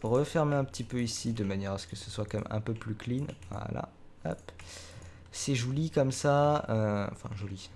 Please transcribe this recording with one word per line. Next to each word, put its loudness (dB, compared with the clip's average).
refermer 4
un 4
petit -6
peu -2
ici -2
de 0
manière 0
à -2
ce -8
que -10
ce -12
soit -4
quand -4
même -2
un 0
peu 0
plus -4
clean. -2
Voilà, -4
hop. -6
C'est 0
joli 2
comme 4
ça, 6
euh, 2
enfin -10
joli, -8